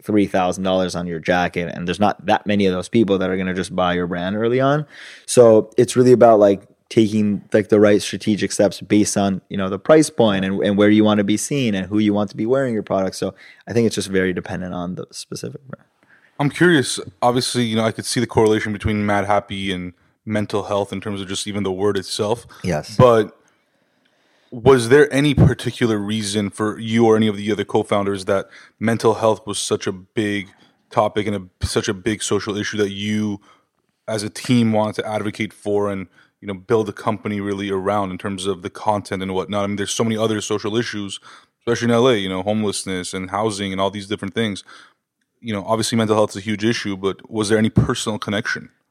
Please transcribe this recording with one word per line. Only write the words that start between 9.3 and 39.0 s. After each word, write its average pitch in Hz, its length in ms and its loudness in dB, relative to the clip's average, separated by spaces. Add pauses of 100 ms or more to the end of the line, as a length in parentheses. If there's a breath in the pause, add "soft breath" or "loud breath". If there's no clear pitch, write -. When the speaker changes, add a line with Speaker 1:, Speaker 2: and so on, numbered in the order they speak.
Speaker 1:
you 98 80 -8
know, 95 100 -4
the 95 120 -6
price 156 300 4
point 98 360 2
and, 98 180 -4
and 101 140 2
where 104 120 6
you 107 140 6
wanna 104 220 2
be 107 100 0
seen 120 400 -2
and 95 120 -6
who 104 120 -2
you 104 140 2
want 101 160 -2
to - 80 -14
be 110 80 -4
wearing 131 280 0
your 104 100 -4
product. 95 340 -2
So 95 180 -6 (320 loud breath)
I 95 60 -10
think 117 120 2
it's 101 100 0
just 95 140 -6
very 92 220 0
dependent 90 420 -8
on 90 220 -8
the - 160 -10
specific - 560 -14
brand. - 200 -20 (520 soft breath)
Speaker 2:
I'm 143 100 0
curious, 160 500 2 (220)
obviously, 123 420 0
you 110 120 -2
know, 113 80 0
I 113 80 2
could 110 140 -10
see - 160 -4
the 113 60 -2
correlation 110 440 2
between 104 340 -4
Mad 101 200 0
Happy 98 480 -2
and 90 200 -8 (320)
mental 107 380 -4
health 101 300 -4
in 98 80 -8
terms 101 180 -8
of 95 80 -10
just 95 180 -8
even 104 180 -6
the 95 100 -2
word 98 240 0
itself. 107 500 -4 (160 loud breath)
Speaker 1:
Yes. 151 340 -4
Speaker 2:
But 117 400 6 (1120)
was 120 380 4
there 143 220 6
any 139 220 0
particular 117 640 2
reason 104 540 -2
for 107 260 -4
you 113 280 2
or 110 100 8
any 110 120 4
of 101 100 -2
the 104 140 -4
other 101 120 -2
co-founders 101 640 0
that 98 240 -2 (300 loud breath)
mental 110 360 2
health 110 320 0
was 101 100 -6
such - 300 -4
a 107 40 -2
big 101 580 -4 (420 soft breath)
topic 107 340 0
and 104 100 -4
a, 92 300 -10
such - 220 -2
a 110 60 -2
big 98 280 -4
social 101 340 -2
issue 104 220 -6
that 101 140 0
you 104 480 -4 (680 soft breath)
as 110 140 -4
a 107 80 -8
team 117 440 2
wanted 107 220 -2
to - 120 -6
advocate 107 460 -6
for 101 360 -2
and, 95 180 -8 (340 soft breath)
you 101 60 -14
know, 101 80 -8
build 104 340 0
a 98 40 -10
company 104 480 -6
really 101 280 -4
around 98 420 -2
in 92 60 -10
terms 98 300 -8
of 90 160 -6
the 101 60 -8
content 101 520 -4